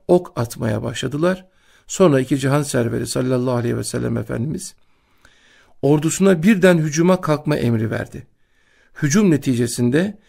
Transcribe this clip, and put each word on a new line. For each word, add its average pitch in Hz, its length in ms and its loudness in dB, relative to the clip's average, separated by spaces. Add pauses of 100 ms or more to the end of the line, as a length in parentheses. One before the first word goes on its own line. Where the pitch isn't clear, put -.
ok 180 320 0
atmaya 117 440 -4
başladılar. 147 600 -4 (420)
Sonra 156 320 4
iki 131 180 -2
cihan 139 260 0
serveri 120 440 -2
sallallahu 127 480 -2
aleyhi 120 220 -2
ve 117 60 -6
sellem 120 340 -4
Efendimiz 120 580 -6 (1080)
ordusuna 160 600 2
birden 185 340 6
hücuma 165 440 2
kalkma 147 340 -2
emri 110 360 -2
verdi. - 360 -8 (760)
Hücum 175 300 4
neticesinde 127 840 0 (120)